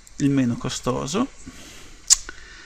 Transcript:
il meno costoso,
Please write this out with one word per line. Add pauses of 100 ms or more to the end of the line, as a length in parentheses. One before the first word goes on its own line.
(160)
il
meno
costoso, (1400)